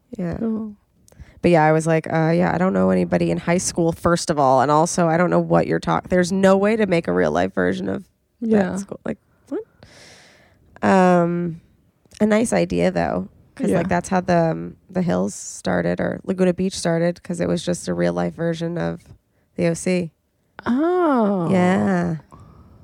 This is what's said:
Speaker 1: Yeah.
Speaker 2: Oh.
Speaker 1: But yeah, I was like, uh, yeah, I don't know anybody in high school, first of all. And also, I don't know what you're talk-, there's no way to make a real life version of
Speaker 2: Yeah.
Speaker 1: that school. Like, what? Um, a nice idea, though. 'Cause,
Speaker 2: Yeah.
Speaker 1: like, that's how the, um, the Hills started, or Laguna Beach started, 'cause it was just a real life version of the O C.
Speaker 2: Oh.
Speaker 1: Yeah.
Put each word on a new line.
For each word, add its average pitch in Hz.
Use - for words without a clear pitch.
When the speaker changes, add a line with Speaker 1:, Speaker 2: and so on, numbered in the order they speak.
Speaker 1:
Yeah. 170
Speaker 2:
Oh. 220
Speaker 1:
But 175
yeah, 160
I 156
was 160
like, 160
uh, 160
yeah, 175
I 170
don't 185
know 185
anybody 175
in 170
high 175
school, 165
first 170
of 151
all. 131
And 135
also, 165
I 160
don't 175
know 170
what 165
you're 165
talk-, -
there's 180
no 190
way 208
to 214
make 170
a 180
real 175
life 190
version 180
of -
Speaker 2:
Yeah. 208
Speaker 1:
that 190
school. -
Like, -
what? 392
Um, 175
a 214
nice 214
idea, 180
though. 180
'Cause, 226
Speaker 2:
Yeah. 190
Speaker 1:
like, 170
that's 175
how 185
the, 170
um, 170
the 185
Hills 180
started, 180
or -
Laguna 185
Beach 190
started, 170
'cause 170
it 175
was 175
just 175
a 180
real 175
life 175
version 165
of 170
the 175
O 165
C. 180
Speaker 2:
Oh. 254
Speaker 1:
Yeah. 185